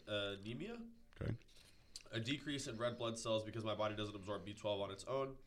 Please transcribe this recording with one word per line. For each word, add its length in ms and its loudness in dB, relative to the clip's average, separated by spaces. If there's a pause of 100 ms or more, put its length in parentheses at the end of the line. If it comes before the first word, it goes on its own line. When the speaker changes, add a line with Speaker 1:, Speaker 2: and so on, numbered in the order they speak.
Speaker 1:
anemia. 720 -2 (440)
Speaker 2:
Okay. 120 4 (800)
Speaker 1:
A 60 2
decrease 480 0
in 100 -4
red 200 2
blood 220 0
cells 240 4
because 220 -2
my 100 4
body 200 4
doesn't 200 -2
absorb 300 -2
B 80 -6
twelve 280 2
on 100 0
its 140 -6
own. 240 2 (180)